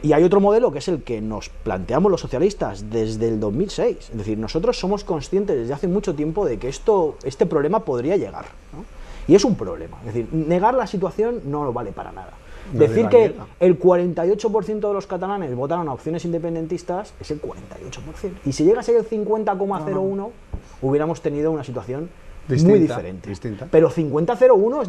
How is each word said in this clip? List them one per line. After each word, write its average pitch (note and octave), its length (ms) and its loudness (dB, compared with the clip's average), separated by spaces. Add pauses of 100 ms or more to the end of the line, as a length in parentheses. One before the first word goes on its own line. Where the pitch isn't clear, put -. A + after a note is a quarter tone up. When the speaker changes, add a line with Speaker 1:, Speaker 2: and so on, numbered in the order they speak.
Speaker 1:
y D3+ 80 4
hay D#3 100 6
otro F#3 160 6
modelo G#3 320 4
que C#3 80 -6
es C3 80 -10
el E3 160 -2
que A2+ 180 -6
nos G#2+ 280 -6
planteamos A2 640 0
los D#3+ 80 0
socialistas B2+ 680 -2
desde A2 380 -2
el A2+ 140 0
dos G#2+ 120 -2
mil E3+ 160 0
seis. - 440 -4
Es A2+ 40 -8
decir, G#2+ 220 -4
nosotros D#3+ 400 -2
somos G3 240 -2
conscientes F3+ 540 -2
desde A#2+ 180 -4
hace E3 140 -4
mucho F3+ 260 -2
tiempo D#3 320 -2
de A2+ 140 -4
que A#2 80 -6
esto, E3+ 560 0
este C3+ 220 0
problema D#3+ 340 2
podría C#3 360 -2
llegar, G#2+ 280 -4 (280)
¿no? - 120 -16 (420)
Y D3+ 80 8
es G3 120 10
un G#3+ 100 4
problema. F2+ 440 -8
Es A#2 120 -12
decir, A2+ 200 -4
negar F3 420 2
la A#3+ 120 2
situación G#3 600 -2
no C#3+ 260 -2
vale A#2 200 -6
para F#2 200 -12
nada. F#2 220 -16 (400)
Speaker 2:
Nadie C3+ 140 6
Speaker 1:
Decir A3+ 160 4
Speaker 2:
la G#3 60 2
Speaker 1:
que A#3+ 80 10 (120)
Speaker 2:
niega. - 160 -12 (120)
Speaker 1:
el F3+ 200 6
cuarenta F3 480 4
y F#3 40 4
ocho G#3 220 0
por G#3 140 0
ciento G#3 220 -4
de G3+ 60 -2
los F#3+ 120 -4
catalanes F#3 500 -6
votaron D#3 320 -2
a C3+ 60 -6
opciones D#3+ 320 -6
independentistas E3+ 920 -6
es - 120 -10
el D3+ 100 -8
cuarenta - 420 -12
y - 40 -14
ocho B2+ 160 -14
por D3+ 140 -14
ciento. F#3+ 280 -10
Y C#3 80 -2
si D3+ 120 0
llega A3 160 6
a - 20 -6
ser A#3 140 2
el A3 100 2
cincuenta G#3+ 500 -2
coma G3 280 -4
cero F#3+ 180 -2
uno, G3 220 -4
Speaker 2:
No, A3 40 -10 (540)
no. C3 60 0
Speaker 1:
hubiéramos D3+ 340 0
tenido D3+ 280 0
una D3+ 140 -2
situación B2+ 460 -8 (360)
muy C3 100 2
Speaker 2:
Distinta, D#3+ 400 4
Speaker 1:
diferente. F#2 340 -10
Speaker 2:
distinta. G2+ 400 -10
Speaker 1:
Pero E3 180 6
cincuenta D#3+ 480 -2
cero B3+ 200 6
uno A#3 320 2